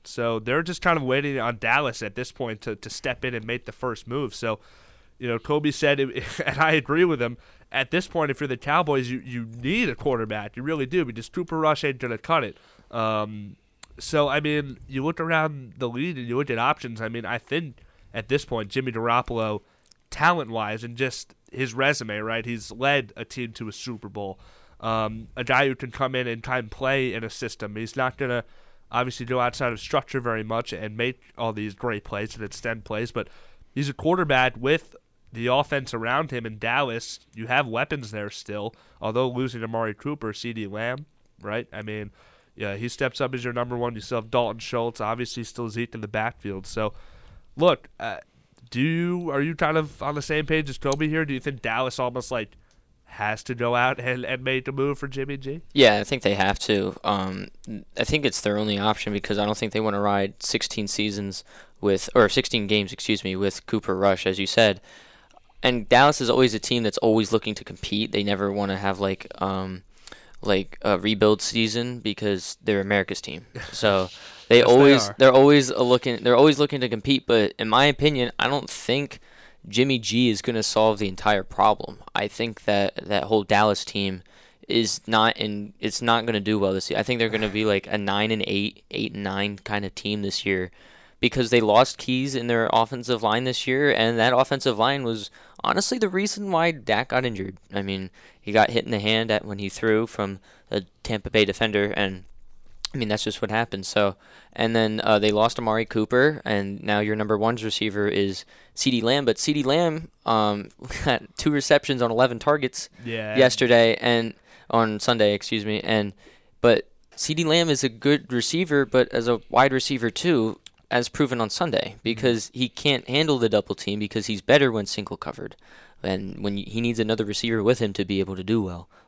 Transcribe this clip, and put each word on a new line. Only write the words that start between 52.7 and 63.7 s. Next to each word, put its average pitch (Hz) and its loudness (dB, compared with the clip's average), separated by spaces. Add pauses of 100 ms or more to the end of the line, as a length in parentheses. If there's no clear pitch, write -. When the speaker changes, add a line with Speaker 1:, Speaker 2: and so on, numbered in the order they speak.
Speaker 1:
has 107 -6
to 127 -8
go 120 -2
out 123 0
and, 123 -4
and 131 -6
make 131 -4
a 135 -6
move 139 -2
for 139 -8
Jimmy 135 -8
G? 135 -10 (100)
Speaker 2:
Yeah, 113 8
I 104 -2
think - -4
they 101 2
have 98 2
to. 98 0 (100)
Um, 95 -2 (480)
I 117 0
think 147 0
it's 117 0
their 104 0
only 107 -2
option 107 0
because 101 -2
I 104 2
don't 104 0
think 110 -4
they 110 -2
wanna 104 0
ride 101 0
sixteen - -4
seasons 101 -4 (380)
with, 98 0
or 113 8
sixteen 117 0
games, 101 0
excuse - -2
me, 95 -4
with 98 -2
Cooper 98 -2